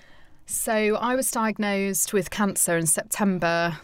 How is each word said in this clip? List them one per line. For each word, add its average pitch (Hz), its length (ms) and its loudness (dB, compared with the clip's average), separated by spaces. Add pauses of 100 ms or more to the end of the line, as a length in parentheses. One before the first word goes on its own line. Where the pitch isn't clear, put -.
(460)
So 214 500 0
I 233 200 0
was 262 140 0
diagnosed 202 840 -2
with 190 160 2
cancer 196 480 0
in 165 80 0
September 170 1000 0